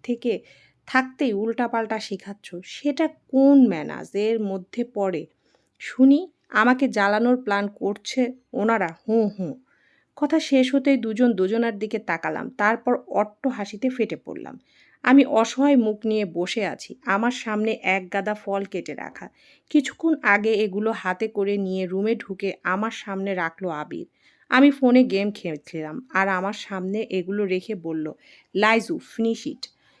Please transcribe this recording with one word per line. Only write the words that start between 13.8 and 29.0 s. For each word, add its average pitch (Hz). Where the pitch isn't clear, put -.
ফেটে 240
পড়লাম। -
আমি 269
অসহায় 262
মুখ 214
নিয়ে 214
বসে 185
আছি, -
আমার 208
সামনে 220
এক 185
গাদা 202
ফল 196
কেটে 175
রাখা। -
কিছুক্ষণ 302
আগে 208
এগুলো 214
হাতে 190
করে 202
নিয়ে 190
রুমে 196
ঢুকে 196
আমার 202
সামনে 196
রাখলো 180
আবির। 160
আমি 269
ফোনে 254
গেম 202
খেলছিলাম, 160
আর 190
আমার 190
সামনে 196
এগুলো 196
রেখে 185
বলল, 160
"লাইজু, 214
ফিনিশ -